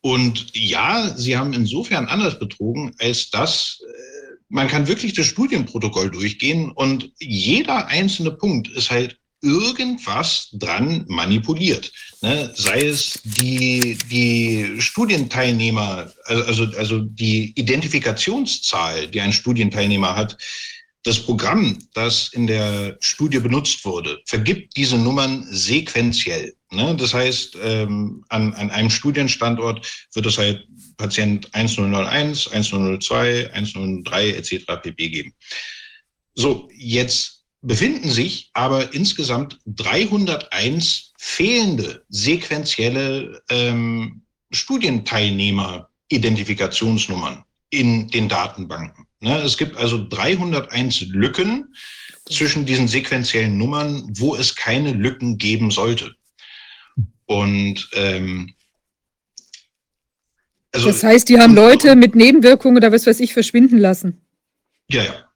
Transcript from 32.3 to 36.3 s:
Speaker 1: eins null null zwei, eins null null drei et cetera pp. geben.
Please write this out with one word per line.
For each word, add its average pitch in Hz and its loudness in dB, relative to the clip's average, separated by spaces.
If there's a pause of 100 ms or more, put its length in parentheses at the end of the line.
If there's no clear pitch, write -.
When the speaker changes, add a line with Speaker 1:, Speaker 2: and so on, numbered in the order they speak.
Speaker 1:
eins 107 -2
null 98 -2
null 95 -2
zwei, 120 0
eins 104 -6
null 95 -6
null 92 -6
drei 104 -2
et 87 -6
cetera 90 -8
pp. 80 -8
geben. 73 -10 (1040)